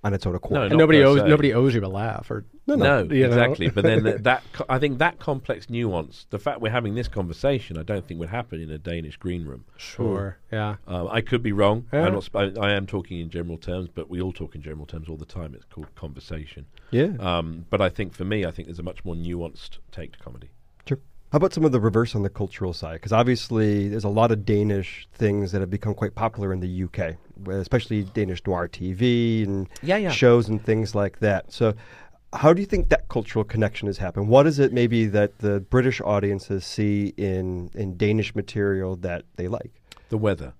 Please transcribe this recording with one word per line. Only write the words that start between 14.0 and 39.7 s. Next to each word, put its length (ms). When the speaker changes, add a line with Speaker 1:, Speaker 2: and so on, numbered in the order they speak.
Speaker 2:
we 100
all 120
talk 240
in 60
general 240
terms 220
all 80
the 80
time. 300
It's 100
called 300
conversation. 720
Speaker 1:
Yeah. 300
Speaker 2:
Um, 500
but 100
I 80
think 240
for 120
me, 200
I 60
think 160
there's 140
a 40
much 200
more 100
nuanced 640
take 200
to 60
comedy. 320
Speaker 1:
Sure. 100
How 60
about 140
some 120
of 80
the 80
reverse 340
on 80
the 80
cultural 420
side? 300
'Cause 100
obviously 760
there's 160
a 40
lot 240
of 120
Danish 680
things 400
that 80
have 100
become 240
quite 200
popular 380
in 80
the 80
U 200
K, 280
where 140
especially 460
Danish 420
noir 220
T 240
V 500
and 260
Speaker 2:
Yeah, 160
yeah. 120
Speaker 1:
shows 380
and 140
things 320
like 240
that. 340
So 220
how 200
do 80
you 60
think 240
that 180
cultural 360
connection 440
has 100
happened? 300
What 180
is 140
it 120
maybe 340
that 340
the 200
British 400
audiences 640
see 520
in, 580
in 220
Danish 380
material 600
that 280
they 120
like? 240